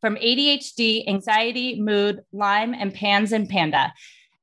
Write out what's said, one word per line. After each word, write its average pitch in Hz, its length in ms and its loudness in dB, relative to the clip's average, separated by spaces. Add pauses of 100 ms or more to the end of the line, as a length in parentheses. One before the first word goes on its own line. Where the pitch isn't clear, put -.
from 214 200 -2
A 240 140 2
D 285 160 2
H 277 240 -4
D, 226 340 0
anxiety, 226 720 -2
mood, 208 400 0 (100)
Lyme, 208 440 0
and 196 180 -4
pans 202 400 2
and 214 160 0
panda. 165 420 2 (520)